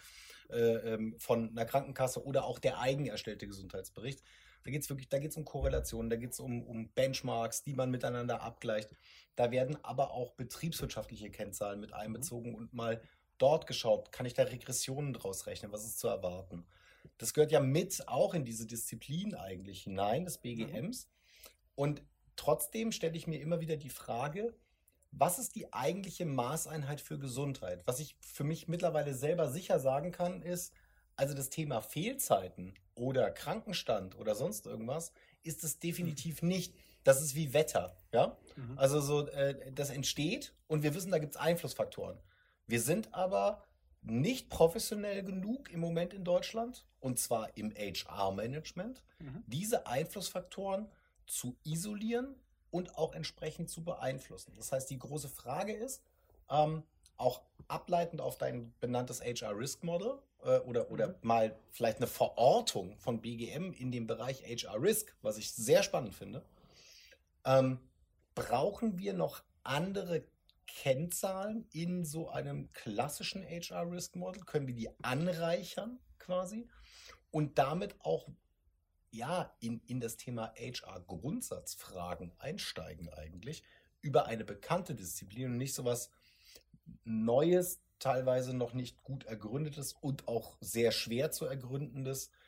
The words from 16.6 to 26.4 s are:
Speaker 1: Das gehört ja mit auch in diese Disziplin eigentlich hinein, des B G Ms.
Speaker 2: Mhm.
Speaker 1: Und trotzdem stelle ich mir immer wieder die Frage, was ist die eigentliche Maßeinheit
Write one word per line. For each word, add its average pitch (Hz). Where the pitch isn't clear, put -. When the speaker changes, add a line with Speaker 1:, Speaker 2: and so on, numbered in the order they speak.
Speaker 1:
Das -
gehört 147
ja 147
mit 139
auch 175
in 165
diese 113
Disziplin 120
eigentlich 95
hinein, 104
des 180
B 120
G 113
Ms. 160
Speaker 2:
Mhm. -
Speaker 1:
Und 143
trotzdem 220
stelle 160
ich 165
mir 156
immer 160
wieder 160
die 135
Frage, 151
was 170
ist -
die -
eigentliche 175
Maßeinheit 143